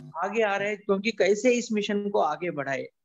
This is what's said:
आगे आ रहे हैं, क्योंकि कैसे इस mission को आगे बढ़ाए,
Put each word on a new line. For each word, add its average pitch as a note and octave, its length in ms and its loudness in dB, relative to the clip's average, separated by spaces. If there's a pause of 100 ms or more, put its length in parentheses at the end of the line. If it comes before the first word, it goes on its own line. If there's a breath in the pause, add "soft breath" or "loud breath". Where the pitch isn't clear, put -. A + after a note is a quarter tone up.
(160)
आगे G3+ 260 0
आ G3 140 2
रहे G3+ 120 -2
हैं, G#3 100 -4
क्योंकि G3 320 0
कैसे G#3 440 4
इस A#3 180 -2
mission G3+ 360 0
को G#3 100 0
आगे E3 320 0
बढ़ाए, C3+ 320 -4 (220)